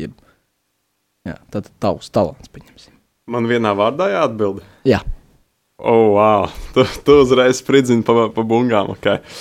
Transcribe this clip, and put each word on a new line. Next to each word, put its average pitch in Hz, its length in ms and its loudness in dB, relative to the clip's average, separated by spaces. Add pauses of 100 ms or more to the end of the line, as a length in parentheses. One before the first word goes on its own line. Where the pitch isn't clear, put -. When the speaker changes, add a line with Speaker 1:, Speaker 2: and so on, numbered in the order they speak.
Speaker 1:
jeb, - 160 -12 (1120)
jā, 85 80 -12 (160)
tad 101 160 -10 (120)
tavs 85 320 -6
talants, - 400 -4
pieņemsim? - 440 -20 (320)
Speaker 2:
Man 117 200 -4
vienā 117 280 0
vārdā 131 360 -2
jāatbild? 110 480 -4 (280)
Speaker 1:
Jā. 107 120 2 (800)
Speaker 2:
Oh, 113 360 4
wow. 104 320 2 (120)
<laughs> - 140 -16
Tu, 127 100 4 (200)
tu 143 180 6
uzreiz 127 380 2
spridzini 123 440 2
pa, 117 280 2
pa 113 120 -4
bungām, 110 480 0
ok. 101 220 -2 (260)